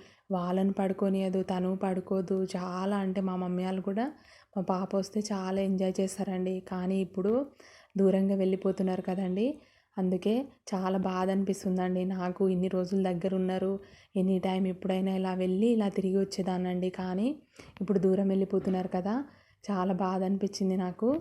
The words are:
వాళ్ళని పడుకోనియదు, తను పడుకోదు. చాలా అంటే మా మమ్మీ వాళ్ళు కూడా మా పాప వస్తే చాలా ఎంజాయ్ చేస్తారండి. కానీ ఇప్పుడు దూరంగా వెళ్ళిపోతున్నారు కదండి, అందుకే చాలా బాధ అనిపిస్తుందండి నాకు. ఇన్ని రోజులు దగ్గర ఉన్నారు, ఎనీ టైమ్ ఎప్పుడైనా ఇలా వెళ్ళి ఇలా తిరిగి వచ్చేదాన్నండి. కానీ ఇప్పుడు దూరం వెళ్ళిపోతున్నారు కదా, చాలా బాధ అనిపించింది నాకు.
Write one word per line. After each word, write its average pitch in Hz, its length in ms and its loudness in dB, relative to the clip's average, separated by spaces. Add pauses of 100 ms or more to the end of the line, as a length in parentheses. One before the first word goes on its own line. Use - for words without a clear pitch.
(320)
వాళ్ళని 185 400 2
పడుకోనియదు, 190 720 0
తను 185 320 -2
పడుకోదు. 190 800 -2
చాలా 185 420 -2
అంటే 190 240 -2
మా 185 140 -2
మమ్మీ 180 280 -2
వాళ్ళు 190 180 -2
కూడా 196 240 -2 (520)
మా 196 40 -2
పాప 185 340 -2
వస్తే 196 240 -2
చాలా 196 420 -2
ఎంజాయ్ 190 380 0
చేస్తారండి. 185 600 -2
కానీ 185 420 -2
ఇప్పుడు 190 320 0 (640)
దూరంగా 196 380 4
వెళ్ళిపోతున్నారు 190 640 0
కదండి, 185 460 -2 (500)
అందుకే 185 360 2 (400)
చాలా 190 240 0
బాధ 185 320 0
అనిపిస్తుందండి 185 760 0
నాకు. 185 440 0
ఇన్ని 185 180 2
రోజులు 185 360 0
దగ్గర 185 320 0
ఉన్నారు, 185 360 0 (440)
ఎనీ 190 240 4
టైమ్ 190 280 0
ఎప్పుడైనా 190 440 0
ఇలా 185 220 0
వెళ్ళి 185 340 2
ఇలా 220 220 4
తిరిగి 190 280 0
వచ్చేదాన్నండి. 180 720 0
కానీ 185 380 -2 (540)
ఇప్పుడు 196 180 2
దూరం 190 280 4
వెళ్ళిపోతున్నారు 190 600 0
కదా, 190 280 -2 (480)
చాలా 190 300 0
బాధ 185 300 0
అనిపించింది 190 540 0
నాకు. 185 320 0 (120)